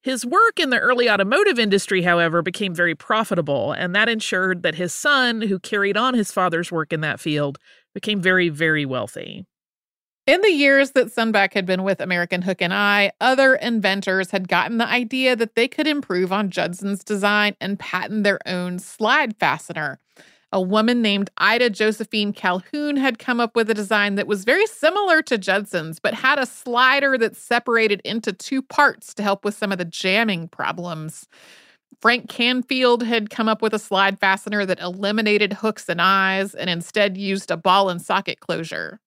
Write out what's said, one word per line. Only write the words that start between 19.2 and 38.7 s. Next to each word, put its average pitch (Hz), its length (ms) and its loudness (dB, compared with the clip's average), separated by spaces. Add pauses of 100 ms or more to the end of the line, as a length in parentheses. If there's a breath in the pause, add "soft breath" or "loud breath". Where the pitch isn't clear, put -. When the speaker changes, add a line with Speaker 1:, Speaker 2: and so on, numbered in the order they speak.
Speaker 2:
fastener. 151 640 -4 (520 soft breath)
A 190 80 0
woman 220 400 2
named 202 380 0
Ida 233 320 2
Josephine 214 640 -2
Calhoun 285 640 -4
had 262 240 -2
come 247 180 -2
up 233 160 -2
with 226 160 0
a 226 40 0
design 202 420 0
that 202 100 -2
was 196 180 -4
very 339 220 2
similar 349 560 2
to 240 160 -2
Judson's, 185 640 -2
but 214 140 0
had 269 260 2
a 254 60 0
slider 262 720 0
that 220 180 0
separated 226 680 0
into 220 280 -6
two 269 300 -6
parts - 520 0
to 208 80 -6
help 202 220 0
with 202 120 -2
some 202 140 -4
of 190 80 -2
the 175 60 -4
jamming 190 640 -2
problems. 165 800 -8 (720 soft breath)
Frank 240 280 2
Canfield 247 760 2
had 226 260 0
come 220 180 0
up 220 140 0
with 220 120 0
a 214 40 -2
slide 196 400 0
fastener 202 480 0
that 185 140 -2
eliminated 202 720 0
hooks - 360 -6
and 170 120 -4
eyes 190 540 0
and 180 160 -6
instead 185 460 0
used 196 340 -4
a 170 60 0
ball 190 340 4
and 170 120 -8
socket - 380 -4
closure. 165 680 -8